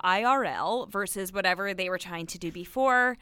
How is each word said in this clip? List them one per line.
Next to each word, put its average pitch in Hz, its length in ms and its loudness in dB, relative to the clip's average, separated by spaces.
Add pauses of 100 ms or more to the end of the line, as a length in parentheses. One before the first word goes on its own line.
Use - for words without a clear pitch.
I 190 200 4
R 254 220 4
L 170 420 -2
versus 196 460 -4
whatever 190 400 0
they 185 160 -4
were 185 100 -2
trying 170 280 -8
to 175 120 -10
do 165 140 -6
before. 247 680 2